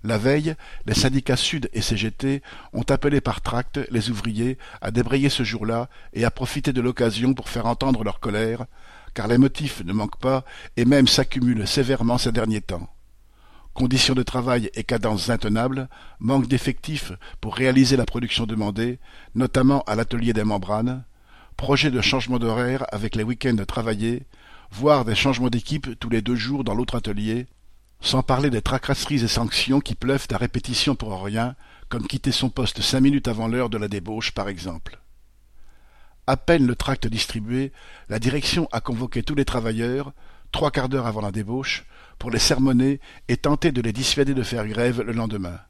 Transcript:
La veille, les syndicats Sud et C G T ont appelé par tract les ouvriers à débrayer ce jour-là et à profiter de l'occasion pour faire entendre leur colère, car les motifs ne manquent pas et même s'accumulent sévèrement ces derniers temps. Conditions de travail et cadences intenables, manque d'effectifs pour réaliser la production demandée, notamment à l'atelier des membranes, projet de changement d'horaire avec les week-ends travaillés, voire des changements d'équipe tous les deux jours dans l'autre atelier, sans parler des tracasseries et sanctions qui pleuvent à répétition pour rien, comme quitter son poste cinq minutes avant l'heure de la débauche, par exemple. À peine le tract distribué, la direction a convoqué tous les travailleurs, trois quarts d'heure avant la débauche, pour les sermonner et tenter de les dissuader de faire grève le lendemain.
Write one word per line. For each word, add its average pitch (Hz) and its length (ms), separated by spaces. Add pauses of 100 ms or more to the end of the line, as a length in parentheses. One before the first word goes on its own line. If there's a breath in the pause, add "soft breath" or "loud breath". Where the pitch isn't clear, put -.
La 110 140
veille, 151 380 (320 loud breath)
les - 80
syndicats 131 400
Sud 131 380
et 110 80
C 113 140
G 104 160
T 139 300 (320 loud breath)
ont 117 160
appelé 139 320
par - 200
tract 123 380 (120)
les 117 180
ouvriers 117 480 (240 loud breath)
à - 80
débrayer 135 400
ce 131 140
jour-là 113 460 (240 loud breath)
et 117 120
à 117 60
profiter 135 420
de 123 80
l'occasion 120 540
pour 120 140
faire 113 180
entendre 117 360
leur 104 160
colère, 113 460 (480 loud breath)
car 104 140
les 120 100
motifs 135 460
ne 87 100
manquent 104 260
pas 131 240 (320 loud breath)
et 117 100
même 135 220
s'accumulent 123 600
sévèrement 120 500
ces 123 140
derniers 110 300
temps. 87 280 (880 soft breath)
Conditions 131 400
de 127 80
travail 120 500
et 110 100
cadences 110 460
intenables, 120 580 (300 loud breath)
manque 123 300
d'effectifs 135 640 (280 loud breath)
pour 110 160
réaliser 131 400
la 120 100
production 117 420
demandée, 110 500 (380 loud breath)
notamment 131 480
à 107 100
l'atelier 117 400
des 107 120
membranes, 110 580 (540 soft breath)
projet 139 340
de 123 100
changement 123 380
d'horaire 123 520
avec 107 240
les 110 80
week-ends 117 440
travaillés, 113 560 (480 loud breath)
voire 131 340
des 110 80
changements 123 380
d'équipe 123 480
tous 117 100
les 113 140
deux 123 120
jours 131 280
dans 113 100
l'autre 120 220
atelier, 110 500 (580)
sans 131 200
parler 135 260
des 117 140
tracasseries 135 600
et 117 40
sanctions 123 520
qui 127 140
pleuvent 131 380
à 101 60
répétition 123 580
pour 101 260
rien, 113 340 (320 soft breath)
comme 113 200
quitter 135 240
son 127 180
poste - 320
cinq 131 200
minutes 139 260
avant 113 200
l'heure 120 220
de 110 80
la 104 100
débauche, 104 440
par 101 180
exemple. 85 500 (1300 soft breath)
À 131 100
peine 156 300
le 123 100
tract - 300
distribué, 117 680 (380 loud breath)
la 107 80
direction 139 540
a 113 100
convoqué 120 400
tous 143 140
les 139 100
travailleurs, 120 680 (380 soft breath)
trois 147 200
quarts 127 180
d'heure 131 160
avant 107 160
la 101 100
débauche, 110 540 (320 loud breath)
pour 120 140
les 214 80
sermonner 135 600 (280 loud breath)
et 123 100
tenter 151 340
de 123 100
les 113 120
dissuader 135 400
de 127 100
faire 110 240
grève 120 340
le 110 100
lendemain. 104 480 (100)